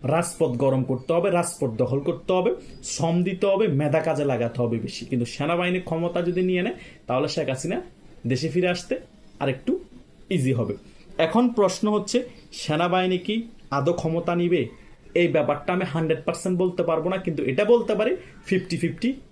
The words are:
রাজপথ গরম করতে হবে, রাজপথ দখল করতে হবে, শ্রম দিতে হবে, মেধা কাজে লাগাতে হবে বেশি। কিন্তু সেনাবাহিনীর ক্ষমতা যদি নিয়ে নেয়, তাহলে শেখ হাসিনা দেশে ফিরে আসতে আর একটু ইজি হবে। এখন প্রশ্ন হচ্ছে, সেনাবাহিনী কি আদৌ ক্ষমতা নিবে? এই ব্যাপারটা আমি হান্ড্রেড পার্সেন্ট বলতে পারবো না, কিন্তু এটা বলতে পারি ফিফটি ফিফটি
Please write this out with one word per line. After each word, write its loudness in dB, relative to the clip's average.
রাজপথ 0
গরম 2
করতে -2
হবে, 2
রাজপথ 0
দখল 0
করতে -2
হবে, 2
শ্রম 0
দিতে 0
হবে, 4
মেধা 2
কাজে 0
লাগাতে 0
হবে 0
বেশি। -6
কিন্তু 0
সেনাবাহিনীর -2
ক্ষমতা -2
যদি 0
নিয়ে 2
নেয়, -2
তাহলে 0
শেখ -2
হাসিনা -4
দেশে 0
ফিরে 2
আসতে -2
আর 0
একটু -2
ইজি 2
হবে। -2
এখন 4
প্রশ্ন 2
হচ্ছে, 0
সেনাবাহিনী 0
কি -2
আদৌ 2
ক্ষমতা 0
নিবে? 2
এই 4
ব্যাপারটা 0
আমি 0
হান্ড্রেড -2
পার্সেন্ট -2
বলতে 0
পারবো 0
না, -2
কিন্তু -4
এটা 2
বলতে 4
পারি 2
ফিফটি -2
ফিফটি -2